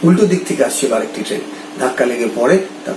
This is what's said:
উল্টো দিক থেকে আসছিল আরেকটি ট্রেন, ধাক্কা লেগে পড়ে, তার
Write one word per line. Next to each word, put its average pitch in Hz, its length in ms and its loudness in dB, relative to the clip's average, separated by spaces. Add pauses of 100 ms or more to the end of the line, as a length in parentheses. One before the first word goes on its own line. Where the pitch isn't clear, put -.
উল্টো 180 220 6
দিক 180 220 0
থেকে 139 180 0
আসছিল - 280 0
আরেকটি 107 300 -4
ট্রেন, - 180 -6 (380)
ধাক্কা 127 260 0
লেগে 120 300 -2
পড়ে, 123 220 4 (280)
তার 95 120 -8